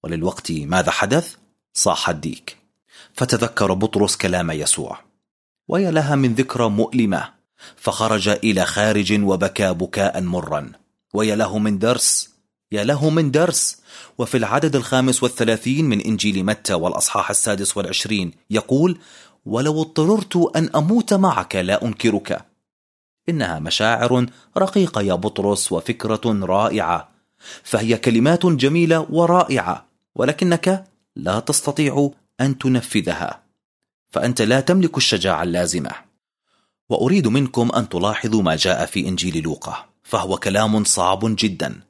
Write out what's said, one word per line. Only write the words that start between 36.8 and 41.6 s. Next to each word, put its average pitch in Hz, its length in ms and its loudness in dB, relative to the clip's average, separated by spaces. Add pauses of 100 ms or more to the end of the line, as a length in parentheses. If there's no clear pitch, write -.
وأريد 139 400 2
منكم 123 440 0
أن 113 160 0
تلاحظوا 107 540 0
ما 80 140 2
جاء 82 300 0
في - 220 -4
إنجيل 87 340 -4
لوقا، - 420 -8 (180)
فهو 95 340 -2
كلام 107 480 2
صعب 95 400 2
جدا. 98 640 -2